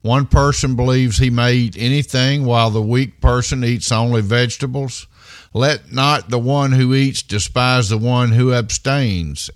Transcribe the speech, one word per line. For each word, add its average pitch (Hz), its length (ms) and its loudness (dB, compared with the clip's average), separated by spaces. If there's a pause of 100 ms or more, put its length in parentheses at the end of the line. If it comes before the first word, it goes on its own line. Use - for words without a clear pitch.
One 127 240 0
person 143 500 2
believes 127 440 0
he 131 100 4
may 120 240 2
eat 120 260 0
anything, 135 640 0
while 117 260 2
the 107 120 0
weak 120 400 -2
person 123 420 0
eats 120 300 -2
only 117 260 0
vegetables. 123 880 -4 (460)
Let 131 360 -2
not 135 400 -2
the 123 80 -2
one 135 360 0
who 127 200 4
eats 135 280 0
despise 123 680 0
the 110 100 -2
one 120 360 2
who 123 200 4
abstains, 110 1000 -4